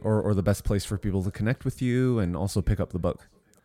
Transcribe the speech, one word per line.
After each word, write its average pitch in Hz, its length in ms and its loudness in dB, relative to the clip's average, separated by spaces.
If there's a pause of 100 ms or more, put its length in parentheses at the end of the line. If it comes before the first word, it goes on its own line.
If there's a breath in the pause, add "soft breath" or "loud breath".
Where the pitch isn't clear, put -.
or, 107 180 2
or 104 140 2
the 95 80 2
best 101 220 0
place 101 200 0
for 104 140 -4
people 95 240 -2
to 98 80 -2
connect - 340 -2
with 131 160 -4
you 127 380 2
and 87 180 0
also 95 240 -2
pick 98 200 2
up - 120 -4
the 90 60 -2
book? 82 300 -4 (360 soft breath)